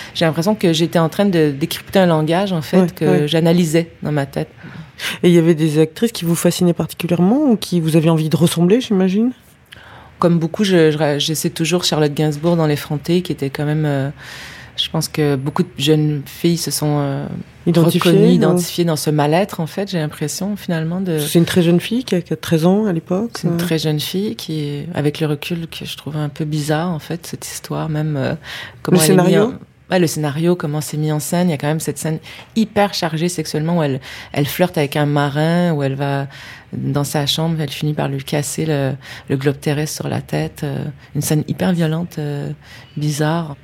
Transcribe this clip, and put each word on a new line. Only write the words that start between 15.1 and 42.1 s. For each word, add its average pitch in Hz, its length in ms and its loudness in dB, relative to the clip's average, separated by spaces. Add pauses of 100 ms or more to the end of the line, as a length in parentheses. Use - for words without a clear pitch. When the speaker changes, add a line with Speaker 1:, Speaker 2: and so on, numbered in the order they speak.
Speaker 1:
beaucoup 143 260 -2
de - 160 0
jeunes 151 480 2
filles 170 320 0
se - 140 -6
sont, 147 280 0
euh, 139 260 -4 (420)
Speaker 2:
Identifiées, 170 340 4
Speaker 1:
reconnues, 165 240 6
Speaker 2:
non ? 175 80 8
Speaker 1:
identifiées 175 520 2
dans 160 100 0
ce 151 160 -2
mal-être, 151 480 2
en 160 80 -2
fait, 196 240 -6
j'ai 175 80 -2
l'impression, 156 560 -6
finalement, 170 460 -4
de 170 180 -2
Speaker 2:
C'est 147 180 0
une 170 80 6
très - 160 2
jeune 170 180 4
fille 240 240 -4
qui - 120 -2
a, 170 60 0
qui - 120 -6
a - 20 -4
treize 160 300 0
ans 208 220 2
à 180 60 0
l'époque, 185 420 -4
Speaker 1:
C'est 165 120 -4
une 170 60 0
Speaker 2:
euh. 170 40 -2
Speaker 1:
très 170 200 -2
jeune 156 220 -2
fille 202 360 -4
qui 156 260 -8
est, 143 340 -6
avec 147 240 -2
le 156 80 -2
recul, 160 400 -4
que - 180 -14
je - 120 -12
trouve 156 200 -10
un 151 120 -2
peu 156 160 -6
bizarre, 151 440 -2
en 165 80 -4
fait, 165 300 -10
cette - 180 -12
histoire, 151 440 -6
même, 151 280 -2
euh, 127 160 -2 (480)
comment - 160 6
Speaker 2:
Le 160 60 6
Speaker 1:
elle 156 80 4
est - 60 8
mise 180 80 6
Speaker 2:
scénario ? 202 280 4 (360)
Speaker 1:
en, 180 40 -2
ouais, 185 60 4
le 165 80 4
scénario, 156 480 0
comment 151 260 -4
c'est - 160 -6
mis 156 140 0
en 151 80 0
scène. 175 300 0
Il - 20 0
y - 20 0
a 139 60 -2
quand 147 80 -2
même 156 120 0
cette 143 200 -6
scène 156 180 -4 (380)
hyper 208 400 0
chargée 160 340 -2
sexuellement 160 480 -2
où 160 60 2
elle, 135 160 0 (340)
elle 143 140 0
flirte 180 320 -2
avec 143 160 0
un 147 100 2
marin, 151 680 0
où 143 100 -2
elle 135 120 -2
va 139 300 -2 (480)
dans 135 300 -2
sa 139 240 -2
chambre, 160 340 -2
elle 143 80 -4
finit 151 240 -4
par 147 160 -2
lui 139 140 -6
casser 156 420 -4
le, 139 280 0 (360)
le 143 80 0
globe 139 220 -2
terrestre 151 360 -2
sur 147 120 -6
la 131 140 -4
tête. 151 420 -6
Euh, 135 220 -4 (280)
une 147 80 -4
scène 151 260 0
hyper 185 260 0
violente, 165 440 -2